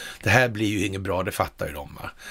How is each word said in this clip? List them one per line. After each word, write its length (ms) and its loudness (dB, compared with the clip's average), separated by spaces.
Det 60 2
här 200 6
blir 180 0
ju 180 2
inget 160 -2
bra, 220 0
det 80 -2
fattar 360 -2
ju 60 -8
de, 280 -10
va? 80 -8